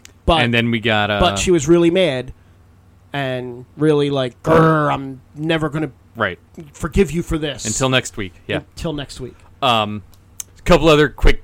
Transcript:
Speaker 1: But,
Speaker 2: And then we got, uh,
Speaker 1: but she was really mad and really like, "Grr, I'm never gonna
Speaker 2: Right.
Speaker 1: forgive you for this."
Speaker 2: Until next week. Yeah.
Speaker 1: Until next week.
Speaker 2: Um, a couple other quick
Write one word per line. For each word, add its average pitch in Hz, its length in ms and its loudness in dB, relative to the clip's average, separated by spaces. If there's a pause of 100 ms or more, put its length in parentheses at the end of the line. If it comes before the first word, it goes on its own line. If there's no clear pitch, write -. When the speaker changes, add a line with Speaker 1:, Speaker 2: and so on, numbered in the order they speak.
(260)
Speaker 1:
But, 160 160 2
Speaker 2:
And 120 100 0
then 117 180 2
we 117 100 -2
got, 107 300 0
uh, 104 100 0
Speaker 1:
but 165 180 0
she 190 120 -2
was 160 160 2
really 170 240 4
mad 139 420 -2 (800)
and 127 520 -8 (120)
really 147 340 2
like, 131 320 -4
"Grr, 160 500 2
I'm 135 280 -8 (140)
never 156 340 -2
gonna 151 240 -6 (240)
Speaker 2:
Right. 101 220 -4 (340)
Speaker 1:
forgive 175 380 0
you 165 120 -6
for 165 160 -6
this." 147 260 -8
Speaker 2:
Until 113 240 -2
next 127 280 -2
week. 95 180 -10 (120)
Yeah. 101 120 -4
Speaker 1:
Until - 340 -10
next 143 280 -12
week. 123 160 -14 (260)
Speaker 2:
Um, 107 400 -2 (560)
a - 40 -20
couple 165 260 4
other 151 200 4
quick - 360 4